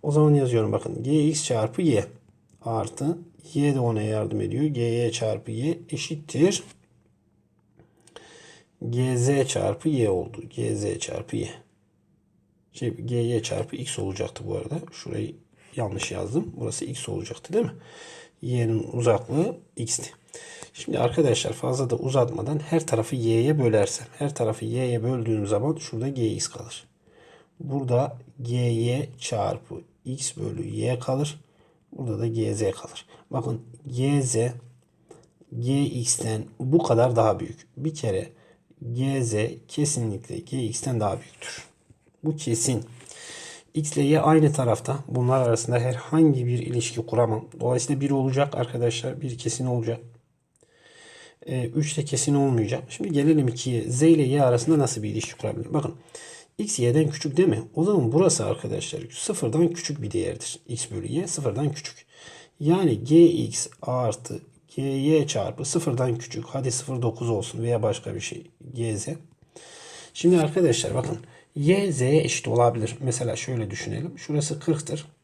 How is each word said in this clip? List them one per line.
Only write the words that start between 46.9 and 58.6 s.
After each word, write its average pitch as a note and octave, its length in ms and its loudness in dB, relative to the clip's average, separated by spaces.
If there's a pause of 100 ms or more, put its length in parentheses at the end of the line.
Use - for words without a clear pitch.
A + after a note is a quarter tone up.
kuramam. A2 380 2 (160)
Dolayısıyla B2+ 400 0
bir C#3 100 0
olacak C3+ 440 2
arkadaşlar. B2 680 -2
Bir B2+ 180 -6
kesin B2+ 280 -4
olacak. A#2 340 -2 (1500)
Ee, B2+ 180 -2
üç D3 340 -2
de C#3+ 60 -2
kesin C#3 300 0
olmayacak. C3 540 2
Şimdi G3 240 -6
gelelim C#3+ 360 4
ikiye. A#2+ 420 -2
Z B2 120 2
ile D#3+ 200 8
Y C#3 200 4
arasında B2+ 360 4
nasıl A#2+ 240 0
bir G#2+ 60 -4
ilişki G#2+ 280 -6
kurabilirim? - 380 -6
Bakın. D3 200 -2 (640)
X - 200 -4
Y'den C3+ 320 4
küçük C#3 260 -4
değil F3+ 120 6
mi? A2 140 2 (120)
O D#3 100 2
zaman E3 280 4
burası D#3 340 4
arkadaşlar - 540 -4 (100)